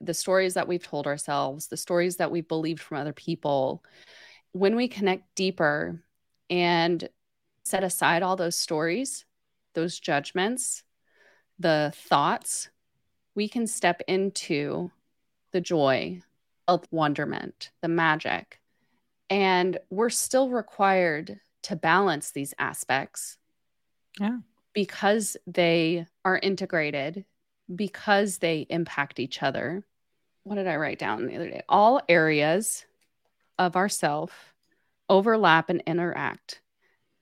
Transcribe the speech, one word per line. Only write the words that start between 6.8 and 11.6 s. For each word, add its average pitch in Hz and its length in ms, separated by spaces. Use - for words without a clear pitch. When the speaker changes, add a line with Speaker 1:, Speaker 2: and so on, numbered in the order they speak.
Speaker 1:
set 190 200
aside 165 380
all 185 140
those 175 200
stories, 170 680
those 170 240
judgments, 185 840
the 156 360